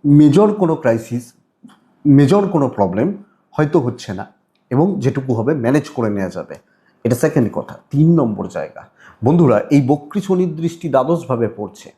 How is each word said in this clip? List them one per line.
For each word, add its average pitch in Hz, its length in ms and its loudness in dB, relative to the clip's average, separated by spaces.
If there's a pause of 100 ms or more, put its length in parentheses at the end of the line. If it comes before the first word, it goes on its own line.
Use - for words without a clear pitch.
মেজর 151 500 6
কোনো 170 220 0
ক্রাইসিস, 120 560 -4 (720)
মেজর 147 420 4
কোনো 147 200 0
প্রবলেম 107 540 -2 (280)
হয়তো 156 300 0
হচ্ছে 117 340 -8
না 95 120 -12 (440)
এবং 160 300 0
যেটুকু 131 340 -4
হবে 117 200 -2
ম্যানেজ 135 340 -2
করে 113 220 -4
নেওয়া 98 200 -4
যাবে, - 240 -14 (500)
এটা 120 120 0
সেকেন্ড 143 360 0
কথা। - 260 -10 (120)
তিন 160 240 4
নম্বর 107 340 -2
জায়গা, - 400 -12 (360)
বন্ধুরা, 135 360 4 (100)
এই 143 160 4
বক্রী 147 340 -4
শনির 180 360 -2
দৃষ্টি 165 320 -8
দ্বাদশভাবে 131 680 -2
পড়ছে। - 420 -16